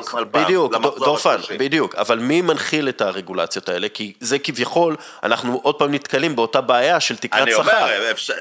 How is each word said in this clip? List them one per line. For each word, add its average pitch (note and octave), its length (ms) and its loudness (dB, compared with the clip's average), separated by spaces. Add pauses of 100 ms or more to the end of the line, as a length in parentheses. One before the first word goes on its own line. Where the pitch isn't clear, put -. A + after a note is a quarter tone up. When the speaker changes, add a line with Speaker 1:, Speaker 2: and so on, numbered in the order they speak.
Speaker 1:
ארסנל A#2 260 -6
פעם, A2 140 2
Speaker 2:
בדיוק, B2+ 300 2
Speaker 1:
למחזור B2+ 240 0
Speaker 2:
דו-, C3 60 -2
דורפן, F#3+ 300 2
Speaker 1:
השלישי. F#2 240 -4
Speaker 2:
בדיוק, C#3 360 0
אבל A2+ 240 0
מי C#3+ 240 2
מנחיל D#3 460 0
את B2 120 -2
הרגולציות F#2 680 -4
האלה? F#2 200 -2
כי G#2 320 -10
זה B2 180 0
כביכול, D3+ 580 -2 (260)
אנחנו A#2+ 400 -2
עוד D3 120 2
פעם C#3+ 200 0
נתקלים C#3+ 420 -2
באותה A#2 240 2
בעיה C3 400 2
של - 160 -2
תקרת A2 260 0
Speaker 1:
אני A2+ 100 4
Speaker 2:
שכר. G#2+ 80 4 (220)
Speaker 1:
אומר, A2 280 0
אפשר, A2 300 -6